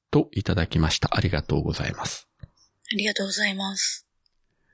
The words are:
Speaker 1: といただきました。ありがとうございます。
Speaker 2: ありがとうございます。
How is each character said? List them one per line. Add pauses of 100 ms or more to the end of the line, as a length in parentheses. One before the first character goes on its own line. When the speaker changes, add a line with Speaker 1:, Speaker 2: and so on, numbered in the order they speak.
Speaker 1:
と
い
た
だ
き
ま
し
た。
あ
り
が
と
う
ご
ざ
い
ま
す。 (140)
Speaker 2:
あ (500)
り
が
と
う
ご
ざ
い
ま
す。 (680)